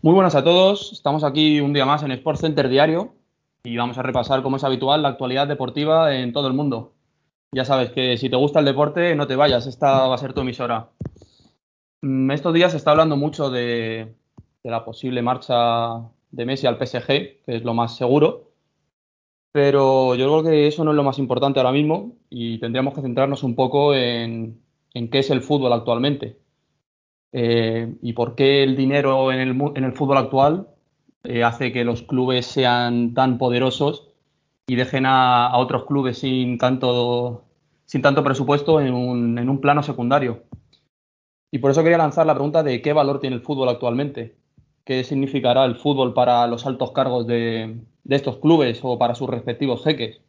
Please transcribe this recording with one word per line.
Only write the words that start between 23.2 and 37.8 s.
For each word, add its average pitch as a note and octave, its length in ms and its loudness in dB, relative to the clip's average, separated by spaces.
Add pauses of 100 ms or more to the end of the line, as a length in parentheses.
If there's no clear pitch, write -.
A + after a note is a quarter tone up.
un A#2+ 140 -2
poco C#3+ 400 2
en, A#2 640 -4 (340)
en A#2+ 160 -6
qué C3 100 2
es C3+ 100 0
el C3+ 100 2
fútbol C3 320 0
actualmente. A#2+ 720 -2 (920)
Eh, A#2 680 -2
y A#2 100 -6
por A#2 220 -4
qué C#3 260 4
el C3+ 140 2
dinero C3+ 560 2
en B2+ 80 -2
el C3 160 -2
mu-, C#3+ 180 -2
en C3+ 120 -2
el B2+ 80 -4
fútbol C#3 240 2
actual, C#3 500 0 (560)
eh, A#2+ 200 -2
hace A#2 280 -2
que A#2+ 120 -2
los A#2+ 200 -4
clubes B2+ 420 -2
sean A#2+ 680 0
tan B2+ 240 0
poderosos C3 720 -2 (560)
y C3 80 -2
dejen B2+ 320 0
a, B2+ 400 4
a B2 100 0
otros B2+ 280 0
clubes C3 340 -2
sin B2+ 400 -2
tanto, B2 840 -2 (400)